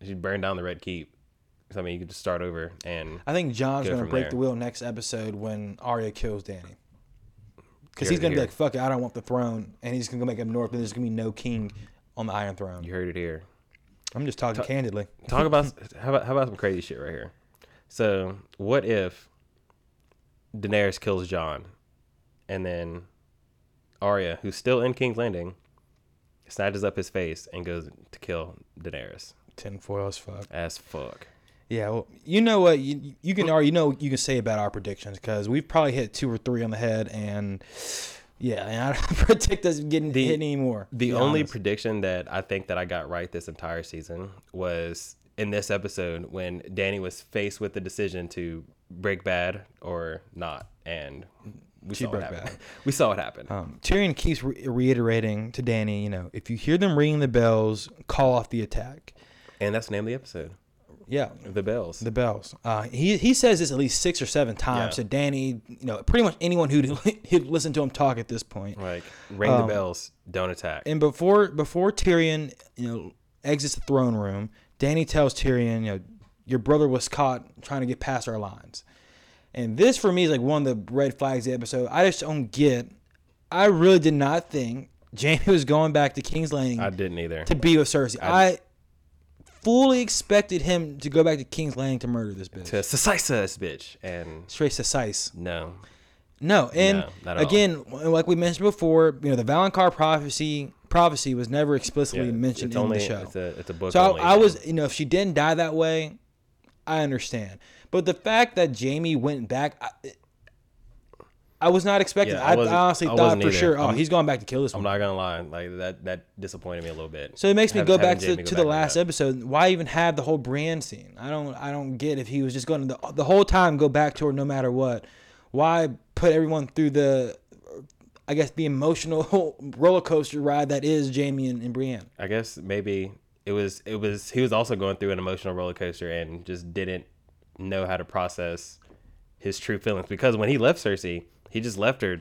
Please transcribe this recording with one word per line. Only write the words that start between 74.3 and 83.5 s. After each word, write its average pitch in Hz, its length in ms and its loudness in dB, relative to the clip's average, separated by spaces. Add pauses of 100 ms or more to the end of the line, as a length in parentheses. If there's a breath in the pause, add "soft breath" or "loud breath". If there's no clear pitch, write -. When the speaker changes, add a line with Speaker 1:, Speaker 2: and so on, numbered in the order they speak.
Speaker 2:
Dany 156 280 2
tells 143 280 2
Tyrion, 120 500 2
you 107 120 -4
know, 95 40 -8 (460)
"Your 127 140 0
brother 147 280 4
was 127 200 0
caught 131 380 -2 (160)
trying 139 180 -6
to 131 60 -2
get 123 140 -4
past 131 280 -4
our 110 100 -4
lines." 101 460 -12 (680 soft breath)
And 117 220 -4
this, 240 220 6
for 208 120 2
me, 180 140 4
is, 160 60 4
like, 135 100 2
one 143 260 2
of 107 200 -2
the 110 80 -12
red 139 240 0
flags 131 280 -2
of 131 40 -2
the 127 40 -2
episode. 123 360 -4
I 175 160 4
just 180 140 2
don't 143 300 -4
get, 131 400 2 (600)